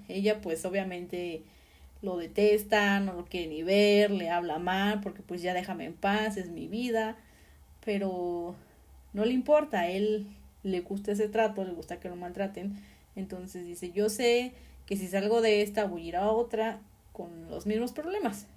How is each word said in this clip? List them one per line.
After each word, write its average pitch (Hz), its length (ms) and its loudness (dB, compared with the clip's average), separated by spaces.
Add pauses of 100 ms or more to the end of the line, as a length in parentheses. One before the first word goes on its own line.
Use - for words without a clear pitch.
ella, 208 320 2
pues, 165 240 -4
obviamente 180 800 -4 (580)
lo 185 140 -4
detesta, 202 840 4
no 196 100 -2
lo 175 140 -8
quiere 170 220 -4
ni 156 140 -6
ver, 202 480 6
le 175 200 0
habla 170 280 0
mal, 196 440 0
porque, 190 200 -8
pues, 180 200 -8
ya 180 120 0
déjame 180 320 -4
en 170 80 -10
paz, 202 440 0
es 175 120 -6
mi 165 200 -8
vida, 220 480 0 (680)
pero 180 720 -2 (580)
no 208 120 2
le 247 80 2
importa, 277 480 4
a 175 80 0
él 208 380 0 (360)
le 185 160 0
gusta 202 320 -6
ese 208 160 0
trato, 208 380 0
le 180 80 -6
gusta 170 260 -10
que - 80 -12
lo 175 80 -8
maltraten, 196 640 -6 (400)
entonces 185 480 -10
dice, 175 260 -10
"Yo 208 180 2
sé 240 440 2 (320)
que 202 100 -6
si 185 120 -4
salgo 202 340 2
de 214 200 6
esta 208 240 0
voy 170 180 -4
a 165 40 -8
ir 170 80 -6
a 202 160 2
otra 220 480 0 (320)
con 165 380 -12
los 151 160 -8
mismos 226 260 0
problemas", 330 640 -4